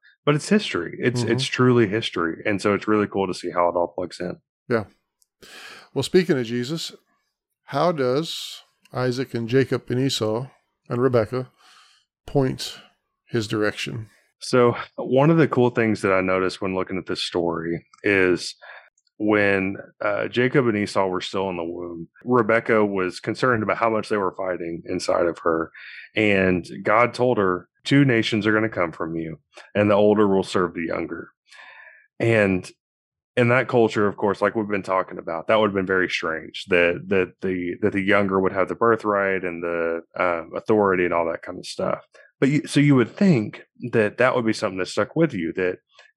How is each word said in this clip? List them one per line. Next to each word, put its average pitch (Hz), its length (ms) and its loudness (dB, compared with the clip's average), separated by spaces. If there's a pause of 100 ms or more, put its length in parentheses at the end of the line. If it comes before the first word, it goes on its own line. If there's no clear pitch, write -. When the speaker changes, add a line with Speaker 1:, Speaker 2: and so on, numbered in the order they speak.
(260)
Speaker 1:
But 151 100 2
it's - 140 -4
history. 101 520 0
It's, 123 200 0
Speaker 2:
Mm-hmm. 110 100 0
Speaker 1:
it's 131 140 0
truly 123 420 4
history. 90 580 -4
And 101 160 -2
so 104 120 2
it's 95 140 -2
really 104 200 2
cool 98 200 -2
to 90 60 -4
see 85 180 -10
how 87 180 2
it 85 60 -2
all 87 200 0
plugs 90 240 -8
in. 87 180 -8 (300)
Speaker 2:
Yeah. 113 180 -2 (1080)
Well, 139 100 -2
speaking 175 340 2
of 123 80 -2
Jesus, 123 460 -6 (760)
how 156 280 0
does 139 680 -4 (300)
Isaac 123 400 -2
and 117 140 -4
Jacob 127 420 0
and 123 100 -2
Esau 127 480 -2 (420)
and 120 120 -2
Rebekah 123 480 0 (760)
point 135 540 -2 (500)
his 110 180 -2
direction? 107 640 -4 (300)
Speaker 1:
So 123 360 4 (220)
one 131 340 4
of 165 60 4
the 151 100 6
cool 123 240 2
things 110 300 0
that 98 120 2
I 95 80 4
noticed 92 400 0
when 95 140 -4
looking 92 220 -4
at 85 100 -8
this 90 160 -6
story 85 600 -4 (180)
is 92 520 2 (640)
when, 101 600 0 (220)
uh, 104 280 -2
Jacob 123 400 0
and 107 100 0
Esau 101 300 0
were 92 140 -4
still 98 280 -4
in 90 80 -6
the 85 60 -6
womb, 87 440 -10 (160)
Rebekah 113 600 2
was 95 340 -2
concerned 117 440 -2
about 98 140 0
how 117 120 0
much 110 200 -4
they 110 80 0
were 95 180 -2
fighting 85 500 -6
inside 90 400 0
of 82 140 -2
her. 82 320 -2 (440)
And 95 520 2 (160)
God 117 320 2
told 120 240 0
her, 92 280 0 (160)
"Two 143 220 4
nations 113 400 2
are 107 80 4
gonna 110 160 2
come 90 220 -2
from 82 240 -6
you, 82 240 -8 (340)
and 104 160 4
the 104 60 4
older 104 320 4
will 95 160 2
serve 90 320 -2
the 87 100 -4
younger." 85 460 -6 (880)
And 104 500 2 (640)
in 123 140 4
that 123 180 2
culture, 110 400 2
of 95 100 -6
course, 98 220 -2
like 101 160 0
we've 107 120 -2
been 101 160 -4
talking 92 340 -4
about, 85 300 -8
that 113 120 4
would 107 80 4
have 98 80 -2
been 95 120 0
very 92 220 2
strange - 600 -8
that, 87 380 2
that 92 340 0
the, 90 400 -4
that 101 120 0
the 101 80 -2
younger 98 380 2
would 95 120 2
have 95 160 0
the 87 80 -6
birthright 101 680 0
and 85 200 -8
the, 85 380 -2 (180)
uh, 87 240 0 (120)
authority 95 500 2
and 85 80 -2
all 85 140 0
that 82 160 -6
kind 90 160 -14
of - 60 -14
stuff. - 380 -6 (360)
But 139 100 2
you, 143 180 0
so - 120 0
you 143 160 6
would 117 200 2
think 143 480 2 (280)
that 107 260 0
that 123 180 4
would 123 100 0
be 110 80 2
something 95 260 -6
that 90 80 -4
stuck - 280 -4
with 160 200 2
you, 82 180 -4
that 90 240 -2 (400)